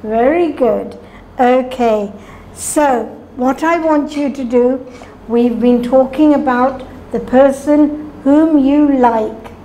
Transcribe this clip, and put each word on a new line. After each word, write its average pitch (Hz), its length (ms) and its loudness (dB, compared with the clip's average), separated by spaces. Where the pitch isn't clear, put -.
Very 269 480 0
good. 214 460 -2
Okay. 247 720 0
So, 262 520 -2
what 262 280 -2
I 339 160 0
want 311 360 -2
you 285 160 -4
to 277 120 -10
do, 247 420 0
we've 240 320 0
been 240 220 2
talking 262 520 2
about 269 500 -2
the 226 80 -4
person 285 920 0
whom 302 360 4
you 277 380 2
like. 226 540 -2